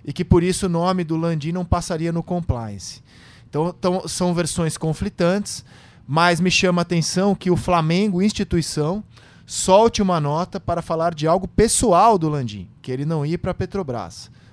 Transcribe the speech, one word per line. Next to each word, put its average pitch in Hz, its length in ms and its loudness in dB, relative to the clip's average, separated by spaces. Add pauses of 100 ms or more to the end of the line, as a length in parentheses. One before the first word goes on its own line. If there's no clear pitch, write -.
e 143 80 -8
que 175 120 -4
por 170 180 6
isso 185 240 0
o - 20 -2
nome 180 340 0
do 160 140 -4
Landim 165 360 -2
não 180 120 -4
passaria 170 480 -2
no 165 100 -2
compliance. 120 800 -8 (460)
Então, 170 300 -4
então, 185 280 -2
são 180 280 -2
versões 165 420 -2
conflitantes, 185 880 -2 (420)
mas 165 340 4
me 180 100 2
chama 175 320 2
a - 20 -4
atenção 180 500 0
que 185 160 -2
o 175 60 2
Flamengo, 175 640 0
instituição, 185 840 -2 (440)
solte 214 560 4
uma 180 180 2
nota 165 400 -4
para 170 220 -4
falar 165 320 -2
de 151 120 -2
algo 185 220 2
pessoal 214 680 4
do 160 100 -2
Landim, 113 400 -6 (140)
que - 80 -8
ele 135 160 -4
não 156 180 -2
ia 165 140 -2
pra 180 160 -4
Petrobras, 131 760 -6 (220)